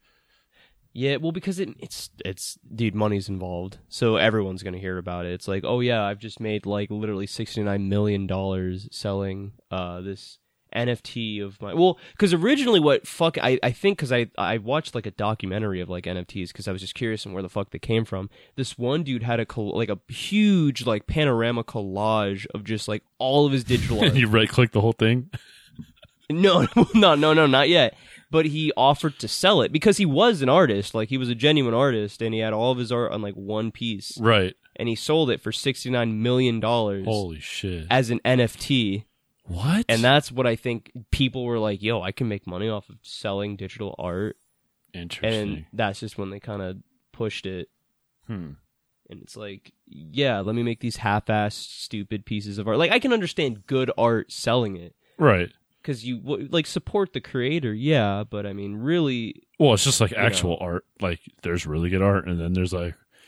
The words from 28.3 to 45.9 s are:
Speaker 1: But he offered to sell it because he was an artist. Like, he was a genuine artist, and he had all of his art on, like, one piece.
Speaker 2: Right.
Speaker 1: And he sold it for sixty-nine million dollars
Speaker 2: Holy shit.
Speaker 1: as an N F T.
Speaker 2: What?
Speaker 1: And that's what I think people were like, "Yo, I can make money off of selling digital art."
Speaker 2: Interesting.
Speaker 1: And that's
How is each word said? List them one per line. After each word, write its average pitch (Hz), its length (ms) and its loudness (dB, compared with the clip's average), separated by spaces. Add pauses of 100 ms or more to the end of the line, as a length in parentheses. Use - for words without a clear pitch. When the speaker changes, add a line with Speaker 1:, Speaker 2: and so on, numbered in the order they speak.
Speaker 1:
But 160 160 4
he 151 320 0
offered 143 400 2
to 110 100 -8
sell 185 320 4
it 110 120 2
because 190 260 4
he 196 80 2
was 170 340 4
an 131 80 2
artist. 127 460 4
Like, 110 160 -2
he 131 80 -2
was 123 100 -2
a 120 60 -2
genuine 131 400 4
artist, 113 480 0
and 113 100 -2
he 110 80 -2
had 110 140 -2
all 120 180 2
of 123 60 -6
his 120 120 -6
art 120 220 -2
on, 107 80 -4
like, 101 140 -8
one 107 360 -6
piece. 110 480 -8
Speaker 2:
Right. 107 360 4 (200)
Speaker 1:
And 120 140 -6
he 113 60 -2
sold 151 340 0
it 107 140 -2
for 110 100 -6
sixty-nine 120 720 -2
million 123 360 2
dollars 107 460 0
Speaker 2:
Holy 98 360 -2
shit. 87 500 -8
Speaker 1:
as 127 180 4
an 120 160 -2
N 127 160 4
F 117 160 0
T. 107 480 0 (400)
Speaker 2:
What? 139 420 0
Speaker 1:
And 113 160 2
that's 135 300 4
what 123 140 0
I 117 100 2
think - 360 -6 (180)
people 127 340 0
were 120 140 -2
like, 104 240 -2
"Yo, 110 180 0
I 92 100 -4
can 120 160 -4
make 104 200 -6
money 92 240 -4
off 104 180 -6
of - 140 -20
selling 101 540 -6
digital 98 420 -10
art." 90 400 -4 (560)
Speaker 2:
Interesting. 104 640 -4
Speaker 1:
And 78 80 -12 (100)
that's 104 260 -4